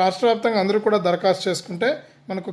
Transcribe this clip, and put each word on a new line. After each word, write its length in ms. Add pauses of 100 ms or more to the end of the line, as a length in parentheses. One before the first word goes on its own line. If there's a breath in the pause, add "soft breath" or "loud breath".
రాష్ట్ర 280
వ్యాప్తంగా 340
అందరూ 240
కూడా 200
దరఖాస్తు 420
చేసుకుంటే 400 (420 loud breath)
మనకు 220